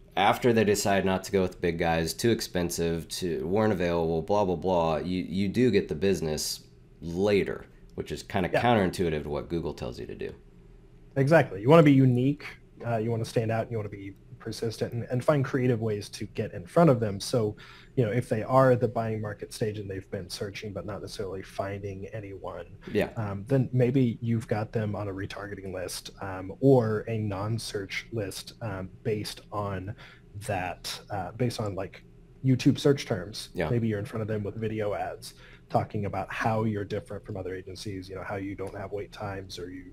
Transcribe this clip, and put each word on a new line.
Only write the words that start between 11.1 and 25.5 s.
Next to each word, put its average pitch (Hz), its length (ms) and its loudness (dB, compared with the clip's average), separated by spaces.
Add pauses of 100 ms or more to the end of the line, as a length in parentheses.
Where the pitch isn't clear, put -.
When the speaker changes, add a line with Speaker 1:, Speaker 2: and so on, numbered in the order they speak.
Speaker 2:
Exactly. 135 440 4
You 113 80 2
wanna 165 140 12
be 147 100 10
unique, 131 520 6 (420)
uh, 117 120 0
you 113 120 -2
wanna 113 140 -2
stand 113 260 0
out, 113 200 -2
you 117 60 -4
wanna 104 120 -6
be 98 260 -12 (240)
persistent 113 540 -6
and, 117 180 -4
and 123 140 -2
find 143 200 4
creative 123 360 2
ways 107 280 -2
to - 180 -10
get - 280 -6
in 104 100 -10
front 170 240 6
of 120 120 6
them. 101 180 -2
So, 107 380 0 (400)
you 123 80 4
know, 104 80 0
if 123 160 0
they 110 160 0
are 131 260 8
at 120 100 6
the 120 60 2
buying 110 340 -2
market 104 320 -8
stage 107 260 -2
and 98 120 -8
they've 95 220 -8
been 92 180 -8
searching 101 420 -8
but 87 140 -8
not 92 160 -8
necessarily 95 400 -8
finding 98 680 -8
anyone, 90 540 -10 (260)
Speaker 1:
Yeah. 101 240 2
Speaker 2:
um, 101 320 -4
then 131 240 2
maybe 123 500 4
you've 113 240 0
got 107 260 -4
them 107 220 -2
on 104 140 -6
a 98 40 -6
retargeting 98 640 -10